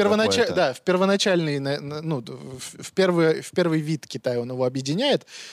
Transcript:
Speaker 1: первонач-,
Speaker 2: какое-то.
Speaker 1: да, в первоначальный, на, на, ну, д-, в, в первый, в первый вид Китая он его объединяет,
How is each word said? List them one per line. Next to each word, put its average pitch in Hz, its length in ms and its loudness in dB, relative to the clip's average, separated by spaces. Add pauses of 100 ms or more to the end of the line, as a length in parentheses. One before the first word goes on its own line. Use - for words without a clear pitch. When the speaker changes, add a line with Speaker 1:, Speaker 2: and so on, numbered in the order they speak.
Speaker 1:
первонач-, 214 280 2
Speaker 2:
какое-то. 196 240 2
Speaker 1:
да, 160 180 2
в - 80 -12
первоначальный, 180 800 2
на, 139 200 -4
на, 147 220 -10
ну, 160 180 -2
д-, 131 120 -12
в, 131 500 -14
в - 100 -16
первый, 170 480 4
в - 120 -14
первый 165 280 2
вид 151 280 -4
Китая 123 320 -4
он 120 100 -6
его 127 140 -2
объединяет, 139 600 0 (280)